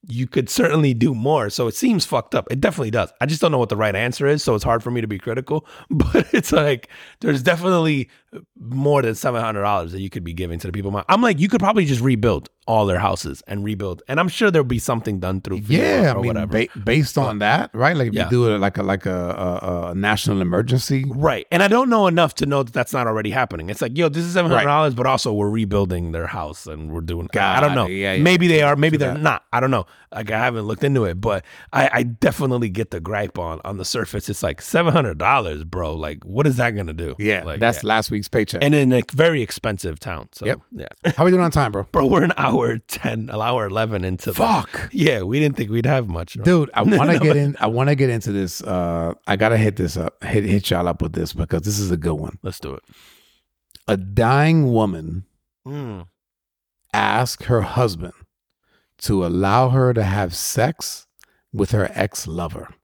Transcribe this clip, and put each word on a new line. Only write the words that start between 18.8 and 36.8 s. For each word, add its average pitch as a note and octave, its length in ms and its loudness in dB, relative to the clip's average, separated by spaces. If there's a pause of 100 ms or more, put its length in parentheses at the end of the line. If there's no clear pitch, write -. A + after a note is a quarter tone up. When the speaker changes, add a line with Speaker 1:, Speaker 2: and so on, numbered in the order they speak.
Speaker 2:
like G2 220 -2
a, F2+ 580 -4
a, F2 280 -4
a F2 40 -8
national G2+ 460 0
emergency. A#2+ 680 0
Speaker 1:
Right. C3+ 440 0
And E3+ 120 4
I G3 60 4
don't B3 200 4
know G#3+ 180 4
enough E3 280 4
to - 100 -2
know C#3 180 2
that A#2 100 -8
that's B2+ 180 -2
not B2 160 0
already A2 220 -2
happening. G2 400 -2
It's G#2 120 -6
like, B2+ 160 -2
"Yo, E3 120 4
this E3 160 -2
is F3 80 -6
seven F3 180 2
hundred D#3+ 140 4
dollars, D3 280 4
Speaker 2:
Right. A2+ 40 -4
Speaker 1:
but B2 100 0
also C3 240 0
we're G#2 180 0
rebuilding G2 640 0
their E2 160 -6
house D#2 400 -10
and D#2 240 -10
we're E2 100 -6
doing," E2+ 280 -6 (100)
I G2 220 4
don't C#3+ 140 2
know. A#2+ 100 2
Speaker 2:
God, F2+ 60 -4
yeah, G2 220 -2
yeah. B2 100 2
Speaker 1:
Maybe F3 240 4
they D#3+ 160 4
are. C#3+ 120 4
Maybe D3+ 220 2
Speaker 2:
True C#3+ 100 0
Speaker 1:
they're - 60 -2
Speaker 2:
that. D3+ 80 -6
Speaker 1:
not. D3 220 0 (100)
I A#2+ 80 2
don't C3+ 100 0
know. G#2+ 140 0 (260)
Like, G#2+ 200 -10
I A2 80 0
haven't A#2 240 0
looked A2 200 -4
into C3+ 220 2
it, F2+ 160 -4
but G2+ 240 -2 (260)
I, - 220 2
I B2 100 2
definitely A#2+ 640 0
get G#2+ 220 -4
the F2+ 80 -8
gripe G2+ 400 -6
on, D#2+ 240 -8
on G2 140 -10
the F#2 80 -8
surface. G#2 420 -6
It's - 160 -6
like, - 180 -4
"seven E3 300 2
hundred G#2+ 280 0
dollars, F2+ 440 0
bro. E2 320 -6
Like, D2+ 300 -8
what B2 220 -2
is B2+ 100 2
that A#2+ 140 0
gonna F#2+ 220 -6